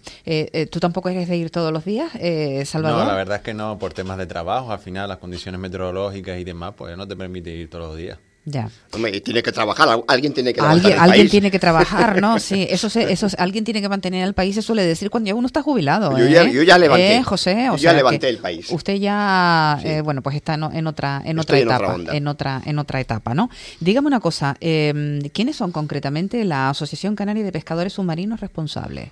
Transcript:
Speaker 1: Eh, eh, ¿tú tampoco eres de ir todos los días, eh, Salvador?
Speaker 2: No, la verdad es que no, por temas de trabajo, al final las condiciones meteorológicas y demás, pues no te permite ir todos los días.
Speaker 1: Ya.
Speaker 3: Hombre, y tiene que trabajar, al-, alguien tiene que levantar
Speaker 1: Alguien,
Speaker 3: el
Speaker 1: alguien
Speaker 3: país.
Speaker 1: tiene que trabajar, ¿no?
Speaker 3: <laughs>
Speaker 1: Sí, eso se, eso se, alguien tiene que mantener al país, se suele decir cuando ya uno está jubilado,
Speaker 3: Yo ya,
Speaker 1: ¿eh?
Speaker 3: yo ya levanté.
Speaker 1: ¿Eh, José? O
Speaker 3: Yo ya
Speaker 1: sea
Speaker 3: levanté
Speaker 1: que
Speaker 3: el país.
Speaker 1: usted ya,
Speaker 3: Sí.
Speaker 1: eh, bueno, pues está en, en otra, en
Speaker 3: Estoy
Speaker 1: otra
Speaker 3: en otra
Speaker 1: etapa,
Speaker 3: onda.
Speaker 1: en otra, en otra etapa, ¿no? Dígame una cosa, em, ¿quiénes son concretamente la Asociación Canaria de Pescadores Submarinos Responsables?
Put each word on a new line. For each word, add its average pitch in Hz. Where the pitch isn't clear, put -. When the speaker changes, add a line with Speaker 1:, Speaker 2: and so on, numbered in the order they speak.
Speaker 1:
Eh, 156
eh, 156
¿tú 165
tampoco 180
eres 180
de 175
ir 165
todos 165
los 156
días, 240
eh, 151
Salvador? 156
Speaker 2:
No, -
la 101
verdad 95
es -
que 113
no, 107
por 92
temas 95
de 92
trabajo, 92
al 95
final 98
las 92
condiciones 90
meteorológicas 92
y 90
demás, 87
pues 85
no 98
te 98
permite 90
ir 82
todos 82
los 78
días. 82
Speaker 1:
Ya. 131
Speaker 3:
Hombre, 107
y 101
tiene 113
que 113
trabajar, 113
al-, 117
alguien 135
tiene 123
que -
levantar 156
Speaker 1:
Alguien, 202
Speaker 3:
el -
Speaker 1:
alguien 190
Speaker 3:
país. 190
Speaker 1:
tiene 202
que 190
trabajar, 175
¿no? 220
Speaker 3:
<laughs> -
Speaker 1:
Sí, 196
eso 202
se, 226
eso 196
se, 190
alguien 196
tiene 214
que 196
mantener 185
al 196
país, 196
se 220
suele 220
decir 170
cuando 226
ya 202
uno 247
está 277
jubilado, 175
Speaker 3:
Yo 120
ya, 160
Speaker 1:
¿eh? 165
Speaker 3:
yo 143
ya 180
levanté. 180
Speaker 1:
¿Eh, 262
José? 214
O 170
Speaker 3:
Yo 143
ya 170
Speaker 1:
sea -
Speaker 3:
levanté 131
Speaker 1:
que 135
Speaker 3:
el 110
país. 87
Speaker 1:
usted 196
ya, 185
Speaker 3:
Sí. -
Speaker 1:
eh, 156
bueno, 147
pues 139
está 156
en, 151
en 160
otra, 139
en 160
Speaker 3:
Estoy 151
Speaker 1:
otra -
Speaker 3:
en 117
otra 127
Speaker 1:
etapa, 95
Speaker 3:
onda. 151
Speaker 1:
en 143
otra, 135
en 147
otra 139
etapa, 113
¿no? 208
Dígame 240
una 277
cosa, 160
em, 147
¿quiénes 269
son 185
concretamente 151
la 135
Asociación 160
Canaria 208
de 190
Pescadores 165
Submarinos 190
Responsables? 151